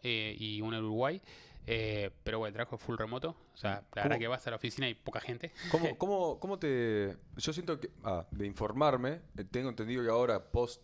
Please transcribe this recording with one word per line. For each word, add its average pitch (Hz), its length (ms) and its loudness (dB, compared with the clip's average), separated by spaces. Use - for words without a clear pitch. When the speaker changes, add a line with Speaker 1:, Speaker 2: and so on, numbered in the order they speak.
Speaker 1:
eh, 110 340 0
y 107 220 -4
una 113 180 -2
en 110 60 0
Uruguay. 123 360 0
Eh, 110 460 0
pero 110 160 -2
bueno, 107 80 -2
el 101 60 -8
trabajo 117 200 -4
es 110 80 -10
full 117 140 -2
remoto. 123 400 -4
O - 20 -20
sea, 104 180 0
la 101 160 -6
Speaker 2:
¿Cómo? 101 140 -2
Speaker 1:
verdad 120 140 4
que 113 80 0
vas 127 220 0
a - 20 -2
la 113 60 -4
oficina 127 320 -2
y 110 60 -2
poca - 260 -6
gente. - 320 -6
Speaker 2:
¿Cómo, 160 260 4
Speaker 1:
<laughs> - 20 -18
Speaker 2:
cómo, 185 420 2
cómo 190 180 -4
te...? 113 580 2
Yo - 160 -2
siento 165 260 -2
que... 120 100 -8
Ah, 90 300 -2
de 101 140 -2
informarme, 131 720 2
eh, 101 100 -4
tengo 127 200 -2
entendido 117 340 -2
que 113 80 4
ahora, 117 320 6
post - 420 0